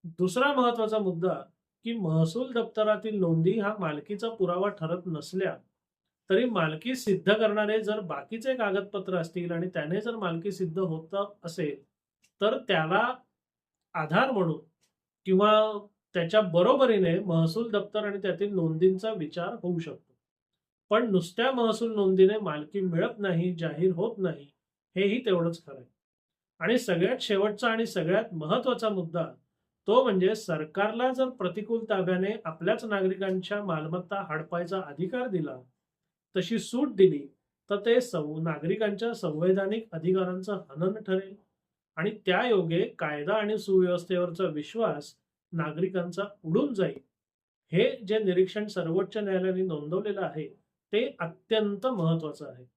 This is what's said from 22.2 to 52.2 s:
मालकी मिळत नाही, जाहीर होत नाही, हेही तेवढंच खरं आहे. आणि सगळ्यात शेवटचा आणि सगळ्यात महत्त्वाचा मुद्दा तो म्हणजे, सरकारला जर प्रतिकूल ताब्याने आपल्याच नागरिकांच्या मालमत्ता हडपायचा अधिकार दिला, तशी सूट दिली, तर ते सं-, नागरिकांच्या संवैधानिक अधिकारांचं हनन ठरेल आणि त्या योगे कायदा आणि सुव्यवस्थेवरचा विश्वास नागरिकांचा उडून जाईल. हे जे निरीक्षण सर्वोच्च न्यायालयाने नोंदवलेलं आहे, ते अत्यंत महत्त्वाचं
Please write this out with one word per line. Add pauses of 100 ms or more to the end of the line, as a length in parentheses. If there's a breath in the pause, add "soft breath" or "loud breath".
मालकी
मिळत
नाही,
जाहीर
होत
नाही, (500)
हेही
तेवढंच
खरं
आहे. (760)
आणि
सगळ्यात
शेवटचा
आणि
सगळ्यात
महत्त्वाचा
मुद्दा (600)
तो
म्हणजे,
सरकारला
जर
प्रतिकूल
ताब्याने
आपल्याच
नागरिकांच्या
मालमत्ता
हडपायचा
अधिकार
दिला, (800)
तशी
सूट
दिली, (440)
तर (100)
ते
सं-,
नागरिकांच्या
संवैधानिक
अधिकारांचं
हनन
ठरेल (600)
आणि (160)
त्या
योगे
कायदा
आणि
सुव्यवस्थेवरचा
विश्वास (380)
नागरिकांचा (220)
उडून
जाईल. (760)
हे (100)
जे
निरीक्षण
सर्वोच्च
न्यायालयाने
नोंदवलेलं
आहे, (440)
ते
अत्यंत
महत्त्वाचं